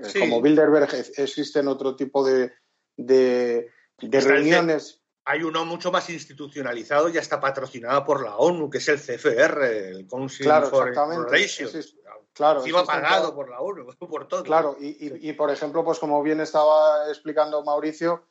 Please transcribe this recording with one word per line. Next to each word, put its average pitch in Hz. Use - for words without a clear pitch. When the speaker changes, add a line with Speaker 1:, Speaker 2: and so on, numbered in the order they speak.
Speaker 1:
Sí. 147
Speaker 2:
como 117
Bilderberg 151
e-, 127
existen 139
otro 135
tipo 139
de, 131
de, 123
de 113
Speaker 1:
Está -
el 131
Speaker 2:
reuniones. 160
Speaker 1:
Hay 151
uno 165
mucho 170
más 180
institucionalizado, 143
ya 165
está 143
patrocinado 131
por 139
la 104
onu, 151
que 131
es -
el 147
C 127
F 143
R, 123
el 95
Council 131
Speaker 2:
Claro, 151
Speaker 1:
for 127
Speaker 2:
exactamente. 147
Speaker 1:
Relations. 151
Speaker 2:
Ese 160
es, -
claro, 147
Speaker 1:
Encima 160
Speaker 2:
ese 180
es 170
Speaker 1:
pagado 151
Speaker 2:
central- 147
Speaker 1:
por 139
la 123
onu, 160
<laughs> 175
por 143
todo. 180
Speaker 2:
Claro, 151
y, 143
y, 151
Speaker 1:
Sí. 131
Speaker 2:
y, 151
por 147
ejemplo, 151
pues 160
como 147
bien 156
estaba 151
explicando 151
Mauricio, 156